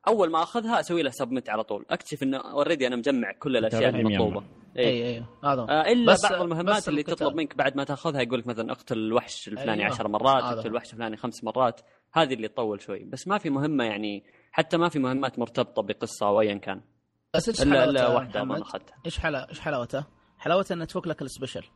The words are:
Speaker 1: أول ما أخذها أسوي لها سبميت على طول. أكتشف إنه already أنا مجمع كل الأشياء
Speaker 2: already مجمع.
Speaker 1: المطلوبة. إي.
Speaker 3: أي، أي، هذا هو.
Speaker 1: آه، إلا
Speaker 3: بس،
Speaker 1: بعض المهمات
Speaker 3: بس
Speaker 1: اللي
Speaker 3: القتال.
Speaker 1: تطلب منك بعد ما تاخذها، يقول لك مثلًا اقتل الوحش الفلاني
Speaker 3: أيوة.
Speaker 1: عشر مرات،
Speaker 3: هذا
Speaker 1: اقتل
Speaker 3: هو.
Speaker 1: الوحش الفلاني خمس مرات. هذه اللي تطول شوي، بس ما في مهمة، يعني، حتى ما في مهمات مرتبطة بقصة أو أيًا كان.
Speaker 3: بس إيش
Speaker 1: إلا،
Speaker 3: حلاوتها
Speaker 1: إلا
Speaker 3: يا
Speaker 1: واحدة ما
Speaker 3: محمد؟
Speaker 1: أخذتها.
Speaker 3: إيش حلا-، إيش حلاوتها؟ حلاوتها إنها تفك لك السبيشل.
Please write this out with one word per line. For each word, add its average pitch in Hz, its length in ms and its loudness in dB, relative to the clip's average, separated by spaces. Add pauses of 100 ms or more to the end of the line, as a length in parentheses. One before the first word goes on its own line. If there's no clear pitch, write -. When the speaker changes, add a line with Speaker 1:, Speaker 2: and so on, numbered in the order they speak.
Speaker 1:
أول 202 240 4
ما 165 120 2
أخذها 226 360 -2
أسوي 170 240 0
لها 131 80 0
سبميت 127 380 -4
على 110 140 -2
طول. 104 260 -6
أكتشف - 340 -6
إنه 135 160 0
already 143 440 0
أنا 123 120 0
مجمع 120 440 0
كل 131 180 0
الأشياء 113 340 2
Speaker 2:
already 123 40 -2
مجمع. 113 140 2
Speaker 1:
المطلوبة. 101 360 0 (320)
إي. 123 100 4
Speaker 3:
أي، 120 200 0
أي، 120 160 -6 (200)
هذا 139 180 2
هو. 113 40 -4
Speaker 1:
آه، 156 260 2
إلا 233 220 6
Speaker 3:
بس، 190 180 4
Speaker 1:
بعض 180 100 0
المهمات 175 340 2
Speaker 3:
بس 196 140 -2
Speaker 1:
اللي 147 120 0
Speaker 3:
القتال. 170 140 -2
Speaker 1:
تطلب 143 200 0
منك 156 220 -4
بعد 135 200 2
ما 139 60 0
تاخذها، 139 380 -2
يقول 120 180 0
لك 117 80 -6
مثلًا 113 240 -4
اقتل 123 260 -6
الوحش 110 500 0
الفلاني 104 360 -2
Speaker 3:
أيوة. 107 100 2
Speaker 1:
عشر 104 140 -2
مرات، 120 360 4
Speaker 3:
هذا 123 100 -2
Speaker 1:
اقتل 113 80 -6
Speaker 3:
هو. 110 100 -6
Speaker 1:
الوحش 117 220 -6
الفلاني 110 240 -8
خمس - 260 -8
مرات. 113 380 0 (320)
هذه 151 200 2
اللي 113 140 -6
تطول 107 340 -4
شوي، 98 220 -10
بس 127 240 -12
ما 202 100 0
في 170 120 -4
مهمة، 139 340 0
يعني، 104 400 -4 (280)
حتى 165 260 0
ما 170 120 2
في 156 100 -2
مهمات 131 400 -2
مرتبطة 117 420 -2
بقصة 107 460 -2
أو 104 140 6
أيًا 104 160 2
كان. 95 240 -8 (540)
Speaker 3:
بس - 140 2
إيش 226 120 -2
Speaker 1:
إلا، 143 100 6
Speaker 3:
حلاوتها 131 200 6
Speaker 1:
إلا 135 100 2
Speaker 3:
يا 123 60 4
Speaker 1:
واحدة 120 320 0
ما 104 60 -2
Speaker 3:
محمد؟ 107 160 -4
Speaker 1:
أخذتها. - 340 -12 (100)
Speaker 3:
إيش 165 140 -6
حلا-، 143 300 -4
إيش - 100 -16
حلاوتها؟ 139 480 -4 (300)
حلاوتها 180 380 0
إنها 165 100 -6
تفك 175 220 -6
لك 151 140 -6
السبيشل. 131 420 -10 (120)